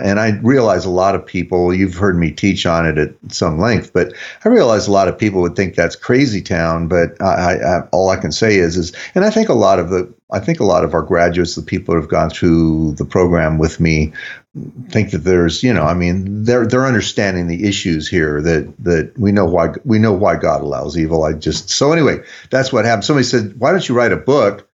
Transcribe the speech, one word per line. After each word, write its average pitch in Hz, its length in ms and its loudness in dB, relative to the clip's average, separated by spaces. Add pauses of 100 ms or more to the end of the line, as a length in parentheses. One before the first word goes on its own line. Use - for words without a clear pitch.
and 101 160 0
I 107 220 0
realize 110 420 2
a 95 60 -4
lot 92 260 2
of 90 100 -10
people, 90 480 -2
you've 92 220 0
heard 95 200 0
me 82 140 0
teach 98 360 -2
on 82 200 2
it 76 120 0
at 76 140 -2 (160)
some 80 300 -2
length, 101 340 0
but - 200 0 (320)
I - 60 2
realize 123 360 4
a 101 60 0
lot 98 160 4
of 82 100 -4
people 98 220 0
would 87 160 -2
think 95 180 -2
that's 85 220 0
crazy 123 460 0
town. 82 440 -2
But 85 340 0
I, 98 40 -2
I, 90 300 0
I, 80 260 0 (100)
all 92 200 2
I 95 60 0
can 85 140 -6
say 107 280 2
is, 85 180 2
is, 82 160 -4 (240)
and 190 80 4
I 214 60 2
think 220 180 2
a 160 60 2
lot 98 260 4
of 82 100 -4
the, 90 220 -2 (180)
I - 80 -4
think 151 220 -2
a 117 40 2
lot 87 200 4
of 80 100 -2
our 80 80 0
graduates, 85 540 0
the 80 60 -8
people 85 320 -4
that 82 80 2
have 78 80 -14
gone 80 200 0
through 80 680 2
the 76 80 -6
program 85 520 0
with 78 220 -2
me, 78 320 0 (800)
think 110 200 -2
that 85 140 -4
there's, 87 380 2
you 127 100 2
know, 82 120 0
I 82 100 2
mean, 95 500 -2
they're, 120 220 2
they're 131 200 0
understanding 98 600 -2
the 87 180 -2
issues 82 400 -2
here 76 360 0
that, 80 300 0 (120)
that 85 340 -2
we 101 140 0
know 101 140 2
why, 85 240 0 (160)
we 110 120 2
know 110 140 4
why 90 240 2
God 76 240 -2
allows 71 360 -6
evil. 80 280 0
I 78 80 0
just, - 380 -6
so 143 220 2
anyway, 143 260 2 (320)
that's 131 220 0
what 110 120 2
happened. 98 220 0
Somebody 143 180 2
said, 113 340 -2
"Why 131 140 2
don't 190 160 -2
you 123 80 -2
write 120 160 2
a 87 60 0
book?" 117 560 0